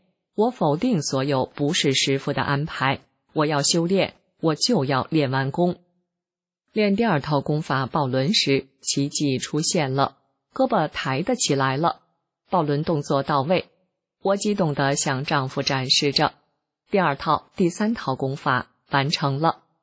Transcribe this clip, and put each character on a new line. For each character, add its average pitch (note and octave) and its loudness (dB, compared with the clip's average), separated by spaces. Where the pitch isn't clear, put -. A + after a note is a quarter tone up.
我 A3 2
否 D#3 0
定 G3 0
所 C3 -2
有 C3+ 0
不 C#3+ -2
是 D#3+ 2
师 C3+ 0
父 C#3+ -4
的 C3 -2
安 C#3+ -2
排， C3+ -2
我 D3+ 2
要 D3 0
修 E3 2
炼， F3+ 0
我 D#3+ 2
就 E3+ 2
要 C3 0
练 D3 2
完 C3+ 0
功。 F3 0
练 G3+ 2
第 A#3 2
二 F3 2
套 D3 0
功 D3+ -2
法 C3+ -2
抱 C#3+ 0
轮 C3 0
时， C#3 0
奇 - -2
迹 C#3+ 0
出 - -4
现 D3+ 0
了， C#3 0
胳 C4 2
膊 F#3 2
抬 C3+ -4
得 B3 -2
起 - 0
来 C3+ 0
了， E3 0
抱 F3+ 0
轮 D3 0
动 D#3+ -2
作 C#3 0
到 C#3+ 0
位。 E3+ -2
我 G3 0
激 G#3 0
动 E3+ 0
地 C#3 0
向 C#3 -2
丈 C#3 -2
夫 C#3+ -6
展 C3 -2
示 C#3+ 2
着， D3+ 0
第 G#3 2
二 D#3+ 2
套、 - -2
第 E3+ 2
三 G#3+ -2
套 C3+ -4
功 C3+ -4
法 C3 -2
完 C#3 2
成 C#3 -2
了。 D#3+ 0